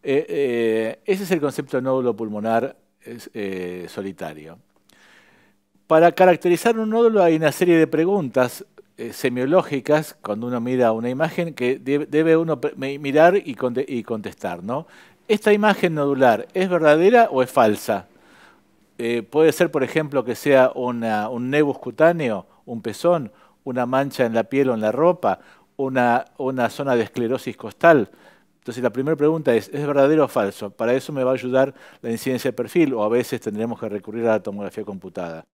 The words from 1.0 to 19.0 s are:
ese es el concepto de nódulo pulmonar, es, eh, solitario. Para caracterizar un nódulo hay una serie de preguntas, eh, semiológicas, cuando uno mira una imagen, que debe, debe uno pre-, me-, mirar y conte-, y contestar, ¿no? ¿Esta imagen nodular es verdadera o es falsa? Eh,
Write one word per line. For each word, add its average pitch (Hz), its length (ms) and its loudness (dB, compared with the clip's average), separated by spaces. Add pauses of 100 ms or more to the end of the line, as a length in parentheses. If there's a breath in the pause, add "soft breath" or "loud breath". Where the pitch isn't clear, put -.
ese 196 180 -2
es 170 60 -6
el 170 100 0
concepto 139 380 -4
de 123 40 -4
nódulo 131 320 0
pulmonar, 113 640 -4 (240)
es, 117 320 -18
eh, 92 560 -10
solitario. 85 720 -12 (1300 soft breath)
Para 165 260 6
caracterizar 185 680 4
un 220 120 -4
nódulo 226 320 4
hay 165 140 4
una 160 140 2
serie 175 260 2
de 160 100 4
preguntas, 147 760 -2 (340)
eh, 113 140 -10
semiológicas, 147 1080 -2
cuando 107 240 -6
uno 123 140 -4
mira 123 320 2
una 117 180 -4
imagen, 160 440 -4
que 127 240 -2
debe, 139 280 -4
debe 160 300 2
uno 160 240 -2
pre-, 147 160 -6
me-, 139 220 -8
mirar 151 380 4
y 135 180 -4
conte-, 120 320 -4
y 120 160 -6
contestar, 98 600 -8
¿no? 123 240 -8 (420 soft breath)
¿Esta 208 240 2
imagen 202 420 2
nodular 131 600 2
es 185 140 0
verdadera 175 640 6
o 131 120 0
es 123 80 0
falsa? 104 560 0 (920 soft breath)
Eh, 226 240 -4